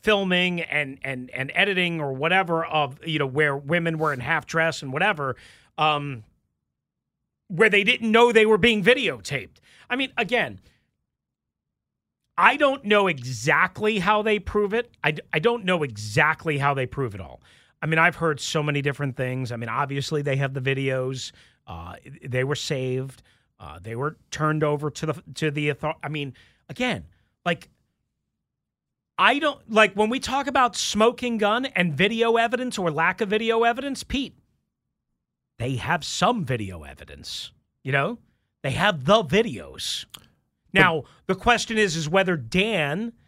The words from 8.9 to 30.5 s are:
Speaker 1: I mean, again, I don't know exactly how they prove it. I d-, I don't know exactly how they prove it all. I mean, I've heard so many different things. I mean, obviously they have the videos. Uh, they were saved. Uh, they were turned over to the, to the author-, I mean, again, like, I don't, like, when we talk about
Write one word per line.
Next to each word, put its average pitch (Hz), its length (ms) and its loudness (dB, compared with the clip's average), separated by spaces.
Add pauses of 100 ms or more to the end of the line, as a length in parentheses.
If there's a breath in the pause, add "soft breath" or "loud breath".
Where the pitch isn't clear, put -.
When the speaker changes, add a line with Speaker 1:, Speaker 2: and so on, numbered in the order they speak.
Speaker 1:
I 247 60 -2
mean, 269 220 -2
again, 180 420 -2 (1800)
I 226 200 6
don't 277 260 2
know 202 240 4
exactly 156 920 0
how 208 240 2
they 214 160 2
prove 208 340 -2
it. 233 180 -4 (140)
I 160 60 2
d-, 151 100 -6 (100)
I 160 80 0
don't 233 240 0
know 180 200 0
exactly 143 720 0
how 139 160 2
they 131 120 -2
prove 120 300 -6
it 92 60 -12
all. 69 180 -16 (420 soft breath)
I - 40 -6
mean, 160 140 0
I've 170 180 4
heard 156 240 -2
so - 200 -2
many 147 200 -2
different 139 340 -4
things. 127 380 -4
I - 20 -8
mean, 117 140 -8
obviously 139 520 -4
they 143 140 -2
have 135 180 -2
the 135 60 -6
videos. 131 720 -4 (340 soft breath)
Uh, 82 300 -14 (300)
they 127 180 -2
were 139 120 -2
saved. 131 680 -4 (380)
Uh, 80 220 -16
they 113 140 -10
were 143 200 -4 (140)
turned 151 340 0
over 147 280 0
to - 160 -8
the, - 160 -4 (100)
to 156 160 -2
the 147 220 -2
author-, 151 320 -4
I 147 60 -6
mean, 143 260 -6 (340 soft breath)
again, 156 360 -4 (380)
like, - 260 -4 (1500)
I 233 220 4
don't, 294 200 -2 (120)
like, 208 240 6
when 214 140 2
we 254 100 -2
talk 269 260 -2
about 262 300 2